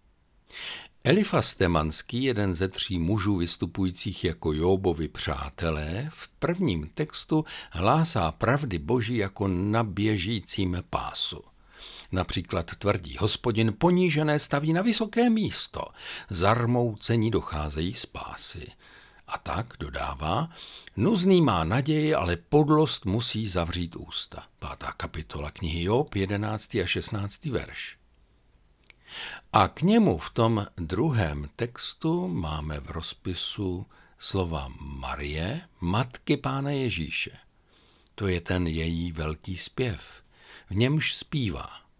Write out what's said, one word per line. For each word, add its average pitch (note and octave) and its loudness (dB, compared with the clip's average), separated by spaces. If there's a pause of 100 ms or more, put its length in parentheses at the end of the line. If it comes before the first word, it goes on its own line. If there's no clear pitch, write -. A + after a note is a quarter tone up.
(1040)
Elifas F3 4
Temanský, E2+ 2
jeden G#2 2
ze F2+ 2
tří F#2 -4
mužů G2+ 2
vystupujících F2+ -2
jako E2 0
Jóbovi E2+ 2
přátelé, D2+ -4
v - -18
prvním C#3+ -2
textu D#3 -2 (260)
hlásá A2 2
pravdy A#2 0
Boží A2+ 0
jako G2 0
na G2+ 2
běžícím G2 -2
pásu. - -4 (680)
Například F2+ -2
tvrdí: F2+ -2
„Hospodin A2 2
ponížené D#3 4
staví D3+ 0
na E3+ 2
vysoké A#3 2
místo, G#3+ -2 (480)
zarmoucení A2+ 2
docházejí D#2 -2
spásy.“ - -10 (600)
A - -8
tak G2 -6
dodává: D2+ -2 (480)
„Nuzný F#3 6
má G2+ 6
naději, D3+ 2
ale F2 2
podlost D3+ 4
musí A2 0
zavřít F2 -2
ústa.“ - -10 (120)
Pátá - -8
kapitola - -8
knihy E2 -4
Job, A#2 0
jedenáctý G#2 -2
a F2+ 0
šestnáctý G2+ -4
verš. - -6 (1600)
A G2 8
k - -10
němu F#3 6
v - -10
tom A2+ 2 (100)
druhém F2+ 0
textu E3 -4
máme D2+ -4
v C#2 -10
rozpisu F2+ -6 (340)
slova D#2+ -2 (120)
Marie, C#2+ -6 (200)
matky A#2+ -2
Pána C#3 -4
Ježíše. G2 -4 (800)
To G#2 -2
je F2+ 0
ten F2+ 0
její E2 -2
velký D#2 -6
zpěv, A2 -6 (680)
v F2+ -6
němž C3 2
zpívá: A#2 -4 (300)